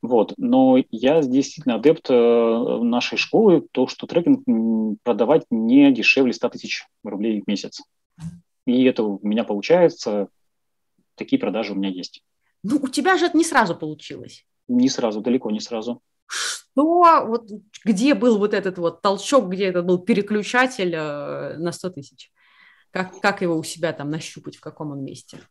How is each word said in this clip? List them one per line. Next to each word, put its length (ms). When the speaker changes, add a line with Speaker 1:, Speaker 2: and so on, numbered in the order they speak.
Speaker 1:
Вот. 360
Но 400
я 300
здесь 260
действительно 280
адепт, 340
э, 40
нашей 360
школы, 560
то, 140
что 200
трекинг, 400
м, 560
продавать 460
не 420
дешевле 400
ста 160
тысяч 380
рублей 380
в 80
месяц. 320
И 180
это 200
у 220
меня 200
получается, 800
такие 240
продажи 340
у 20
меня 140
есть. 320
Speaker 2:
Ну, 180
у 80
тебя 300
же 80
это 100
не 80
сразу 320
получилось. 720
Speaker 1:
Не 220
сразу, 320
далеко 280
не 100
сразу. 420
Speaker 2:
Что? 1000
Вот 240
где 300
был 240
вот 160
этот 240
вот 240
толчок, 460
где 180
это 160
был 160
переключатель, 960
э, 640
на 140
сто 180
тысяч? 420
Как, 300
как 200
его 160
у 60
себя 280
там 200
нащупать, 460
в 40
каком 300
он 120
месте? 360